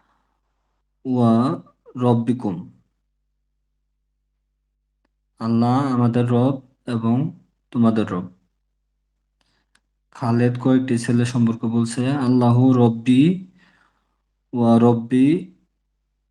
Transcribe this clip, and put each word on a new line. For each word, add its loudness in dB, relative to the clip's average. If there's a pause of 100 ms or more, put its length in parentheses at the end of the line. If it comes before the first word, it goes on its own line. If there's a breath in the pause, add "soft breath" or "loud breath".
(1040)
ওয়া 0 (340)
রব্বিকুম। -4 (2500)
আল্লাহ -2
আমাদের 0
রব 0 (260)
এবং -4 (300)
তোমাদের 0
রব। -8 (1800)
খালেদ -2
কয়েকটি 0
ছেলে 0
সম্পর্কে -2
বলছে, -4
আল্লাহু 2
রব্বি 2 (1080)
ওয়া 2
রব্বি 0 (760)